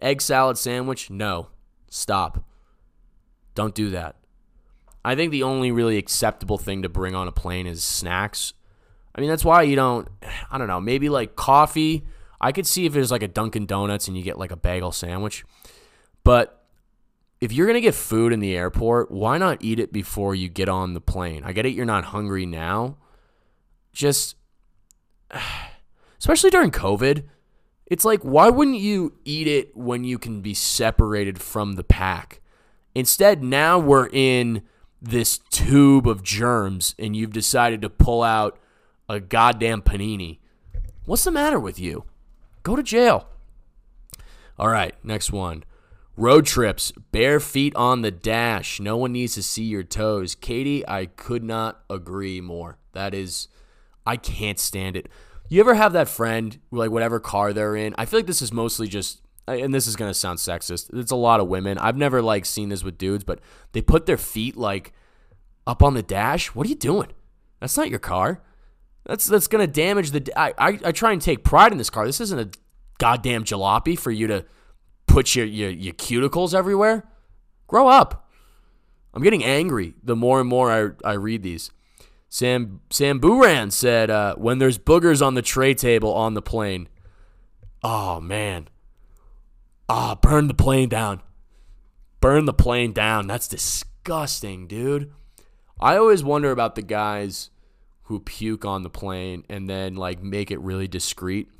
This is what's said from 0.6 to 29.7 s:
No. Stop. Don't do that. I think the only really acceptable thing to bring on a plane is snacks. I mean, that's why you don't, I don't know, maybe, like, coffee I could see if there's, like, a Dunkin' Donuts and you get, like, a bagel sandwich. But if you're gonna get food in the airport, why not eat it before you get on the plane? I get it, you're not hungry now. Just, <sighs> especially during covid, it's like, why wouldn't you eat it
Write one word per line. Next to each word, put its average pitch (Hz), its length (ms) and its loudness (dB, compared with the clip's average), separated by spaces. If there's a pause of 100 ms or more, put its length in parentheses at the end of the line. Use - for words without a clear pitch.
No. 98 400 -6 (400)
Stop. 95 540 -4 (1120)
Don't 104 180 -4
do 104 180 -6
that. 82 240 -10 (880)
I 127 120 -2
think 160 160 -2
the 139 120 -2
only 131 280 0
really 117 260 2
acceptable 101 600 -4
thing 98 260 -6
to 90 60 -4
bring 92 260 -6
on 92 120 -4
a 87 40 -8
plane 90 340 -6
is 85 180 -8
snacks. - 680 -6 (640)
I - 60 -6
mean, 143 100 -2
that's 156 120 -2
why 165 200 8
you 143 120 2
don't, 127 320 0 (440)
I 135 80 -6
don't 120 80 -4
know, 90 120 -4
maybe, 131 300 -2
like, 127 260 -2
coffee 151 720 2 (360)
I 131 100 2
could 185 160 -4
see 185 180 -2
if 147 80 -2
there's, 131 180 0
like, 117 120 -2
a 101 40 -6
Dunkin' 107 380 -6
Donuts 101 420 -4
and 95 80 -8
you 92 80 -8
get, 90 160 -8
like, 90 120 -10
a 85 60 -12
bagel 90 340 -4
sandwich. 92 520 -8 (800)
But - 420 4 (760)
if 110 100 -4
you're 156 160 2
gonna 233 140 2
get 226 140 4
food 117 380 2
in 110 60 -2
the 98 160 -2
airport, 113 560 0
why 110 260 0
not 180 240 0
eat 113 180 -4
it - 140 -4
before 98 420 -4
you 92 140 -4
get 95 180 -2
on 92 260 -2
the 82 80 -8
plane? 82 440 -6
I 90 80 -8
get 110 120 -2
it, 131 80 -2
you're 120 120 -4
not 104 200 -2
hungry 98 400 -6
now. 92 520 -6 (960)
Just, - 420 -2 (960)
<sighs> - 880 -14
especially 330 300 4
during 349 220 6
covid, 143 520 0 (640)
it's 175 200 -2
like, 220 160 2
why 147 280 8
wouldn't 262 300 2
you 196 340 0 (120)
eat 151 220 -4
it 143 280 0